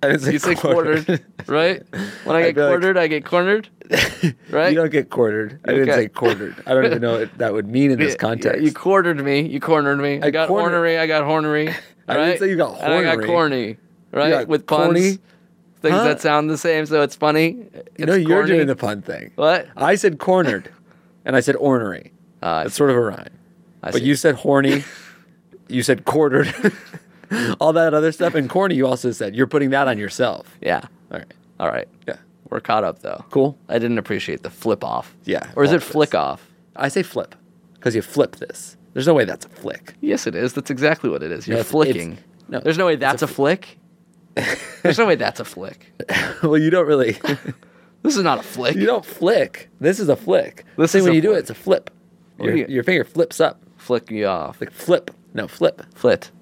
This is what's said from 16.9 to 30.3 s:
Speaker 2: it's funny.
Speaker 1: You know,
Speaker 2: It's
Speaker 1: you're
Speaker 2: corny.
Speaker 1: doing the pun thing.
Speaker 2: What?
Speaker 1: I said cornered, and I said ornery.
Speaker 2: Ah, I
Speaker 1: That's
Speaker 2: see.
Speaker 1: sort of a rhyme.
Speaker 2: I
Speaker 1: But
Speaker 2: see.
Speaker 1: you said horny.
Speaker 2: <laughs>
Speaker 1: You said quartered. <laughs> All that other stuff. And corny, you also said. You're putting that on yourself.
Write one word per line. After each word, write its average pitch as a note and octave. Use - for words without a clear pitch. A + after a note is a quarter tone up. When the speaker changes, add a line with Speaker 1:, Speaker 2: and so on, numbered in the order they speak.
Speaker 2:
it's C#3+
funny. D#3+
Speaker 1:
You D#3+
know, E3+
Speaker 2:
It's F3+
Speaker 1:
you're F3
Speaker 2:
corny. G3+
Speaker 1:
doing D#3
the C3
pun G#2
thing. -
Speaker 2:
What? D#3
Speaker 1:
I E3+
said F#3+
cornered, D#3
and C3
I C#3
said C#3
ornery. A#2
Speaker 2:
Ah, E2
I D#2
Speaker 1:
That's G2
Speaker 2:
see. -
Speaker 1:
sort C#3+
of C3
a A#2+
rhyme. G#2+
Speaker 2:
I -
Speaker 1:
But A#2+
Speaker 2:
see. B2
Speaker 1:
you C#3+
said C#3+
horny. C#3
Speaker 2:
<laughs> -
Speaker 1:
You B2
said A#2+
quartered. D3
<laughs> G#3+
All D#3
that E3
other D#3
stuff. E3+
And C#3
corny, F#3
you C3
also B2+
said. G#2
You're B2+
putting C#3+
that C3+
on A#2+
yourself. G#2